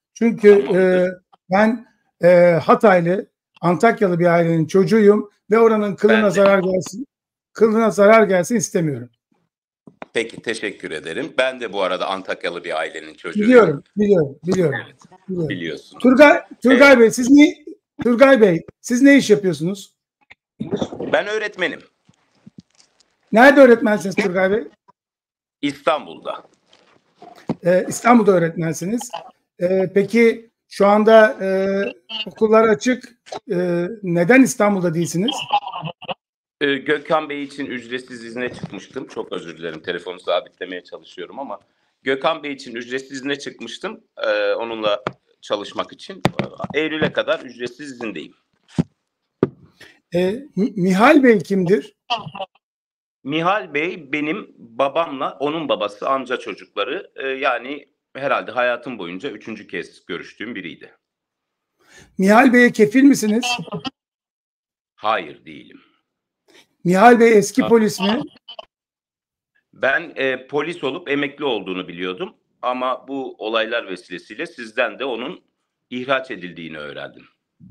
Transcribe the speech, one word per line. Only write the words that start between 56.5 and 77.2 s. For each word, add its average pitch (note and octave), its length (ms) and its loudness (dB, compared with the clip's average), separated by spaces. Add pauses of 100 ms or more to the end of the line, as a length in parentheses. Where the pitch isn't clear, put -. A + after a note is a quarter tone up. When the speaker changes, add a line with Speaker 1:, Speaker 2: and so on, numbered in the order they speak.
Speaker 2:
Ee, C3+ 120 -10
yani C3+ 580 -6 (300)
herhalde A#2 360 -4
hayatım A#2+ 480 -4
boyunca F2+ 300 -10
üçüncü G#2 380 -16
kez - 380 -12
görüştüğüm F#2 500 -12
biriydi. E2+ 360 -16 (1300)
Speaker 1:
Mihal G#3+ 360 4
Bey'e A#3+ 180 6
kefil A3 320 2
misiniz? A#3 420 2 (1500)
Speaker 2:
Hayır, G2+ 500 -6
değilim. D2 360 -20 (1040)
Speaker 1:
Mihal G#3 360 6
Bey A#3 180 6
eski G3+ 240 0
Speaker 2:
Ha. G#3+ 60 0
Speaker 1:
polis A3 320 2
mi? G#3 220 -2 (1500)
Speaker 2:
Ben, C#3 420 -4
e, C3 320 -6
polis D#3 360 -6
olup C3+ 260 -8
emekli C#3+ 360 -6
olduğunu F#2+ 420 -6
biliyordum. F#2 460 -10 (280)
Ama B2+ 460 -6
bu C3+ 300 -10
olaylar A2+ 500 -6
vesilesiyle F#2 580 -14
sizden A2+ 540 -6
de B2+ 60 -8
onun C3+ 360 -10 (480)
ihraç C3 420 -6
edildiğini E2+ 460 -14
öğrendim. C#2+ 480 -16 (440)